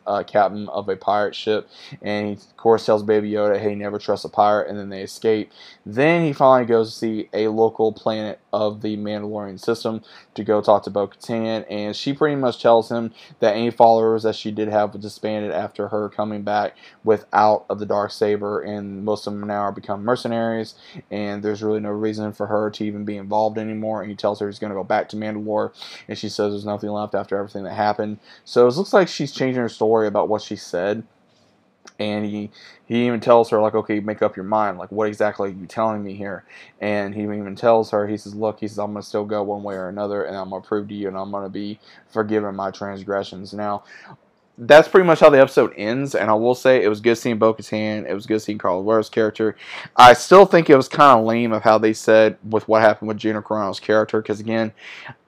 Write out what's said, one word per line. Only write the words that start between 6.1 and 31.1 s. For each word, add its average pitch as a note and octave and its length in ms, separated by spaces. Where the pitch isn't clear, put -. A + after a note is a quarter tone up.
he D3 80
finally C3 320
goes A2+ 280
to - 60
see A2 360
a G#2+ 140
local A2 440
planet G#2+ 460
of G#2 300
the G#2+ 160
Mandalorian G#2 640
system A2 420
to A2 100
go G#2 180
talk G2+ 220
to G2 60
Bo-Katan, A2 760
and G#2 260
she C#3 200
pretty D3 220
much C3 260
tells A#2 280
him A#2 220
that G#2+ 140
any A#2 160
followers A2+ 520
that A2 120
she - 160
did G#2+ 180
have G#2 260
were G2+ 60
disbanded G#2+ 500
after G2+ 380
her G#2 200
coming G#2 340
back G#2 320
without G#2+ 640
of G2+ 120
the G#2 60
Darksaber, G#2 800
and G2+ 380
most G#2 220
of G2+ 80
them G2+ 120
now G#2 140
are G2+ 120
become G2 320
mercenaries, A#2 720
and G#2 320
there's G#2 200
really G#2+ 180
no G#2 100
reason G#2+ 420
for G#2 140
her G#2+ 240
to G#2+ 140
even G#2 200
be G#2 140
involved G#2+ 400
anymore, A2 420
and G#2 100
he G2+ 60
tells G2+ 240
her G#2 60
he's G2+ 120
gonna G#2 140
go F#2+ 120
back G#2+ 260
to A2 60
Mandalore, G#2+ 560
and G#2+ 80
she G#2 140
says G#2 220
there's G2+ 120
nothing G#2 260
left G#2 240
after G2 220
everything G2+ 280
that F#2+ 100
happened. G#2+ 460
So B2 240
it B2 80
looks G3 160
like F#3+ 160
she's - 240
changing B2+ 280
her A#2 80
story A2 380
about G2 220
what G#2 140
she - 120
said, G2+ 480